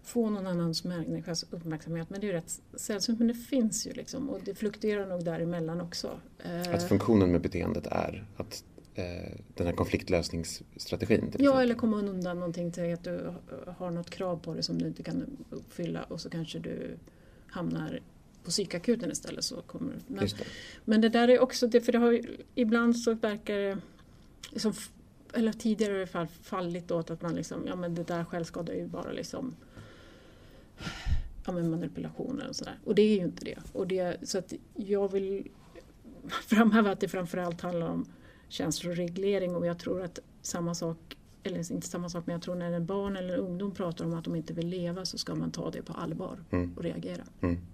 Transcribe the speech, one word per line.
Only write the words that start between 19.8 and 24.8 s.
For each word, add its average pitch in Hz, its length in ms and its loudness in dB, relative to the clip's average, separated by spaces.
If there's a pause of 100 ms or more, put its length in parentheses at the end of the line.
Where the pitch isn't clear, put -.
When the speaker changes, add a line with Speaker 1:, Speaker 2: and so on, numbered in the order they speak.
Speaker 1:
du. - 140 -8
Men, 196 160 -2
Speaker 2:
Just 202 140 0
det. - 60 -6 (420)
Speaker 1:
men 220 160 8
det 226 80 8
där 233 180 6
är 247 120 10
också 254 280 4
det, 226 140 8
för 240 100 2
det 233 60 6
har 233 140 8
ju, 233 260 2 (180)
ibland 233 440 6
så 226 140 4
verkar 214 420 0
det 202 220 0 (800)
som 214 160 2
f-, - 200 -10 (420)